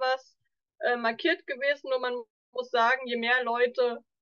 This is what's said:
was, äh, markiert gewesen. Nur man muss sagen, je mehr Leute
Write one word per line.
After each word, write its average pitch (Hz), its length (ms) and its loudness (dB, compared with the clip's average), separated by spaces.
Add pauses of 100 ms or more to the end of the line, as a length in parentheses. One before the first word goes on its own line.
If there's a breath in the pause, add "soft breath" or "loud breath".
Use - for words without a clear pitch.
was, 262 360 -2 (440)
äh, 247 160 0
markiert 240 500 -2
gewesen. 277 440 -4
Nur 262 100 0
man 247 140 -2 (380)
muss 247 180 -8
sagen, 247 360 2
je 240 100 -4
mehr 240 280 0
Leute 240 540 0 (240)